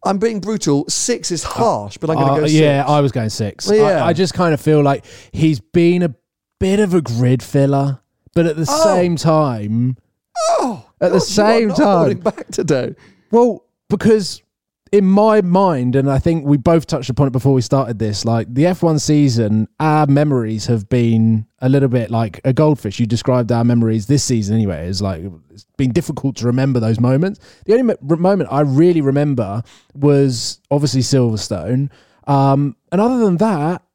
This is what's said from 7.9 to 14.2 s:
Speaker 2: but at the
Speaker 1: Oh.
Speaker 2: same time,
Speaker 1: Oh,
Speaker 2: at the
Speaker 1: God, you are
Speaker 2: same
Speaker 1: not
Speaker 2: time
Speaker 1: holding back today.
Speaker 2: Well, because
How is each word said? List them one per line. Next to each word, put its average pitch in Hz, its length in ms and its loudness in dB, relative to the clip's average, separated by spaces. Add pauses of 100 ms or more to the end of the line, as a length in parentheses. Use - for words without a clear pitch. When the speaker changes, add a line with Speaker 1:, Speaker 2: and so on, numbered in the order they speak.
Speaker 2:
but 170 120 2
at 160 100 -2
the 160 120 -4
Speaker 1:
Oh. 294 160 0
Speaker 2:
same 180 320 2
time, 127 840 0 (600)
Speaker 1:
Oh, 233 260 -6 (140)
Speaker 2:
at 175 120 2
the - 0 -
Speaker 1:
God, - 0 -
you 190 60 2
are - 20 4
Speaker 2:
same 220 500 2
Speaker 1:
not 180 80 -4
Speaker 2:
time 294 80 2 (120)
Speaker 1:
holding 139 220 0
back - 280 -6
today. - 480 -4 (360)
Speaker 2:
Well, 233 340 2 (240)
because 214 520 0 (500)